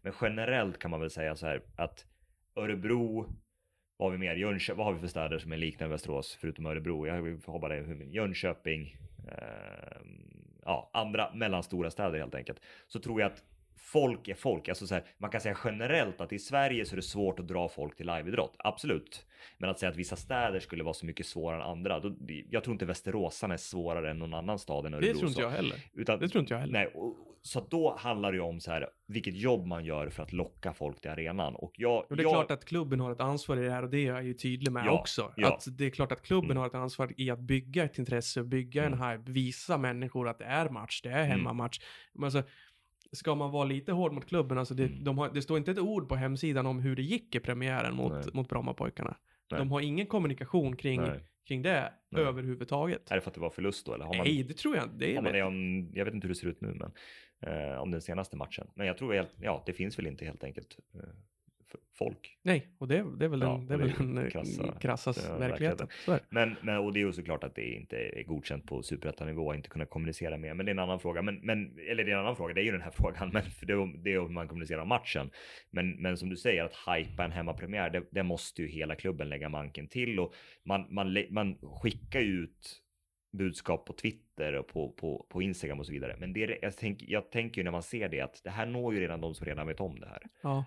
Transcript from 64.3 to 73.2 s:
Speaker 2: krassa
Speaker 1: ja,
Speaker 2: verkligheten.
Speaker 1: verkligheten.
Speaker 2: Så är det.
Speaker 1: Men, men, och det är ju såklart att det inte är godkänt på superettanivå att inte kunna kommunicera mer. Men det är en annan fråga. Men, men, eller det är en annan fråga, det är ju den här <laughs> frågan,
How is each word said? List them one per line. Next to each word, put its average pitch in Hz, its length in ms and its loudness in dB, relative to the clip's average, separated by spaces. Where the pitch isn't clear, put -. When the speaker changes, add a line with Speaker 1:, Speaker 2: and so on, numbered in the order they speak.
Speaker 2:
krassa 127 300 0
Speaker 1:
ja, 82 280 -2
Speaker 2:
verkligheten. - 20 -2
Speaker 1:
verkligheten. 156 480 0
Speaker 2:
Så 180 60 4
är 160 40 8
det. - 140 0
Speaker 1:
Men, 113 320 4
men, 104 160 2
och 101 160 2
det 104 60 4
är 101 60 6
ju 95 80 2
såklart 80 300 -2
att 69 120 -6
det 58 180 -4
inte - 240 -8
är 57 260 -4
godkänt 71 440 -4
på 64 160 -4
superettanivå 76 680 -2
att 76 60 -4
inte 73 120 -10
kunna 78 160 -4
kommunicera 80 520 -4
mer. 78 160 -6
Men 95 120 -2
det 104 40 2
är 98 40 2
en 95 60 2
annan 90 200 2
fråga. 85 220 0
Men, 101 140 -2
men, 101 440 -2
eller 113 140 2
det 104 80 2
är 98 40 4
en 98 60 2
annan 117 140 0
fråga, 87 180 -4
det 95 80 4
är 107 40 4
ju 113 60 2
den 90 100 -2
här 87 100 -8
<laughs> - 40 -16
frågan, 92 380 2